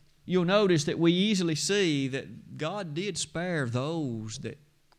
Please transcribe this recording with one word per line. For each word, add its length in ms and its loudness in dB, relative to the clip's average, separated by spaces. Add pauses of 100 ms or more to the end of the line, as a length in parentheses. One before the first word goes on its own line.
(260)
You'll 200 2
notice 380 4
that 160 -2
we 120 6
easily 440 2
see 540 0
that 500 -10
God 340 -6
did 240 -4
spare 500 -4
those 720 -4
that 200 -10 (400)